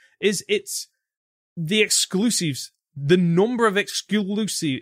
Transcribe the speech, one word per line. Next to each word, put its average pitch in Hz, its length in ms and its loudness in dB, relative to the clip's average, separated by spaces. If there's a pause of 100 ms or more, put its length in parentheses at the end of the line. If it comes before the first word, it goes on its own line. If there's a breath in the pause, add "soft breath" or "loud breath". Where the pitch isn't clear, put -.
(180)
is 202 300 0
it's - 400 -4 (680)
the 175 280 0
exclusives, 185 880 -2 (240)
the 143 220 4
number 202 480 2
of 190 100 0
exclusive, 196 1040 -2